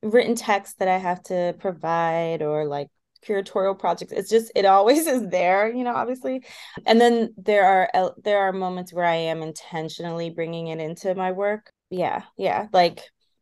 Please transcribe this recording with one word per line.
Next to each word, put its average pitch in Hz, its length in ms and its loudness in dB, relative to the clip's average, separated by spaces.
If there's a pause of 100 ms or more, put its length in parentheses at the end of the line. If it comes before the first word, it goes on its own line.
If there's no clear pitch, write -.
written 233 340 2
text 202 440 -4
that 190 80 0
I 185 100 2
have 180 260 -4
to 175 360 -2
provide, 165 800 -2
or, 151 240 -2
like, 143 220 -6 (380)
curatorial 196 520 -2
projects. 180 360 -4
It's 196 160 -6
just, 226 260 0
it 202 80 2
always 202 440 6
<laughs> 302 80 0
is 220 120 -2
there, 180 420 2
you 247 140 -4
know, 240 100 -4
obviously. 254 520 -6 (400)
And 226 160 6
then 233 340 4
there 202 300 2
are 185 280 4
el-, 185 300 0
there 208 160 2
are 190 140 0
moments 180 400 -6
where 175 100 -2
I 170 120 2
am 160 260 -2
intentionally 165 880 -8
bringing 165 380 -8
it 160 120 -8
into 170 340 -6
my 185 200 -4
work. 202 400 -6 (160)
Yeah, 175 340 -4 (140)
yeah. 190 340 -2
Like, 175 300 2 (400)